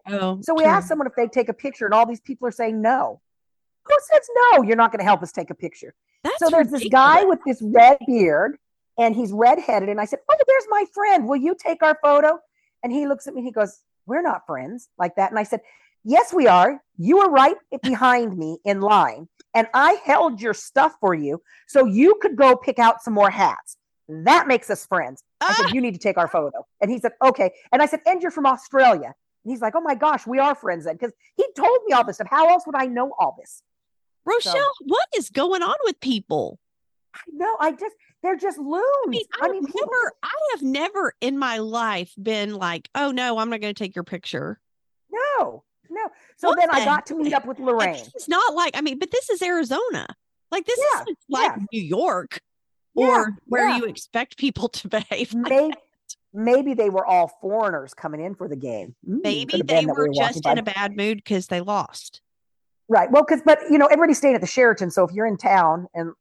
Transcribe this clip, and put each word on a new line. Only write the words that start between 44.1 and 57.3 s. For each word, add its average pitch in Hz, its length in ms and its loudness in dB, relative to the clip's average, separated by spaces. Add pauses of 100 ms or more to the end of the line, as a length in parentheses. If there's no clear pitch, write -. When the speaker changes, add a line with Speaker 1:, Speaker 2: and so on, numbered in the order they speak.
Speaker 2:
No, 453 520 -4 (280)
no. 427 160 -10 (300)
So - 100 -4
Speaker 1:
What 339 100 2
Speaker 2:
then 339 140 2
I 277 80 2
Speaker 1:
the - 60 -2
Speaker 2:
got 294 220 0
to - 80 -12
meet 302 180 -4
Speaker 1:
heck? 269 100 -2
Speaker 2:
up - 20 -16
with 254 140 -12
Speaker 1:
And 262 80 -8
Speaker 2:
Lorraine. 190 460 -2
Speaker 1:
he's - 140 -18
not 349 280 0
like, 330 200 -2
I 262 60 -6
mean, 285 160 -6
but 370 140 -8
this - 180 -4
is 381 140 -4
Arizona. 339 640 -4 (440)
Like, 349 140 -4
this 480 140 -4
Speaker 2:
Yeah, 554 240 0
Speaker 1:
isn't 415 160 -10 (100)
like 262 220 0
Speaker 2:
yeah. 226 60 -8 (140)
Speaker 1:
New 220 100 -6
York 185 600 -4 (540)
Speaker 2:
Yeah, 254 100 2 (140)
Speaker 1:
or 214 160 -4 (100)
where 247 220 -2
Speaker 2:
yeah. 233 100 0
Speaker 1:
you 240 80 -6
expect - 520 -10
people 240 320 -4
to - 180 -14
<laughs> 214 100 -2
behave - 380 -8
like 233 140 -2
Speaker 2:
May-, 277 200 2
Speaker 1:
that. 311 120 -12 (520)
Speaker 2:
maybe 247 400 0
they 226 160 0
were 190 160 -2
all 180 220 2 (140)